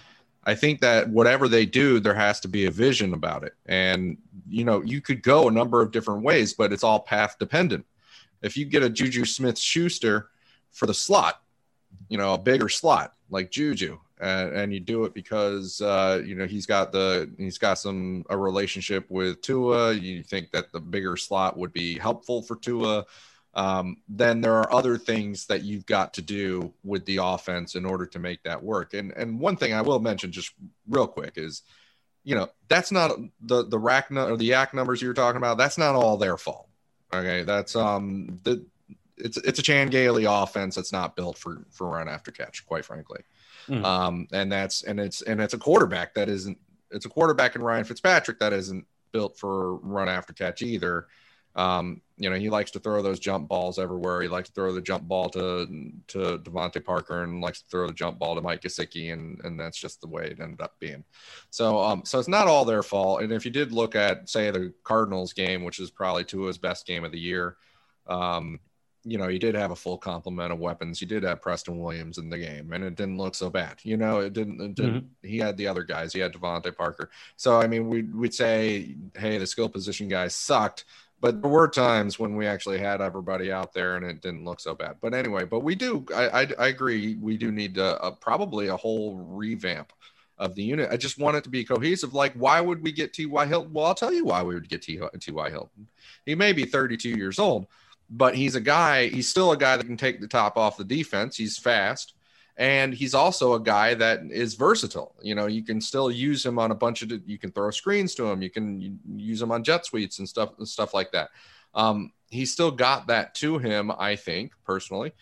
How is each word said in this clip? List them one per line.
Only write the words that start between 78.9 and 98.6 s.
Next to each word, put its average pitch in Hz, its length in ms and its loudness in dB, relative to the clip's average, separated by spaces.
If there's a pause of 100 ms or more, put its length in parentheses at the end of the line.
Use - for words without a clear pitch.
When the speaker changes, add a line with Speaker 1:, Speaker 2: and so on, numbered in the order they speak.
Speaker 1:
"Hey, 107 220 -2
the 95 80 -4
skill 113 220 -2
position 98 380 -8
guys 90 280 -2
sucked," - 500 0 (340)
but 117 220 2
there 143 80 0
were 156 180 8
times 113 520 2
when 107 160 -2
we 107 100 -2
actually 98 320 -2
had 101 240 -2
everybody 95 500 -4
out 95 220 -6
there 92 220 -2
and 90 100 -6
it 82 160 -8
didn't 85 240 -8
look 87 140 -8
so 80 160 -8
bad. 73 260 -10
But 117 140 -2
anyway, 104 300 -2
but 113 160 -4
we 156 140 0
do, 226 300 -4 (100)
I, 120 260 2
I, 135 60 2 (120)
I 123 80 4
agree, 120 540 -2
we 110 160 -2
do 113 140 -2
need 101 240 -4
to, 95 280 0
uh, 92 80 -4
probably 113 560 -2
a 92 100 0
whole 107 400 -4
revamp 92 760 -6 (440)
of 92 180 -4
the 101 80 -4
unit. 131 280 0
I 120 60 2
just 127 220 -6
want 147 180 2
it 147 60 -4
to 131 60 -16
be 127 140 -4
cohesive. 135 520 -2
Like, 139 180 2
why 135 280 4
would 175 220 -2
we 160 80 -2
get 151 220 -4
T 156 120 -8
Y 143 220 0
Hilton? 160 260 -2
Well, 151 120 0
I'll 185 100 4
tell 247 180 -2
you 339 120 0
why 90 180 2
we 90 100 -4
would 85 160 -8
get 85 140 -6
T, 78 160 -8 (200)
T - 120 -10
Y 76 180 -4
Hilton. 90 380 -12 (380)
He 147 100 -2
may 196 180 4
be 139 120 0
thirty-two 123 460 0
years 98 260 -4
old, 139 300 2 (420)
but 120 240 4
he's 131 220 0
a 120 60 -2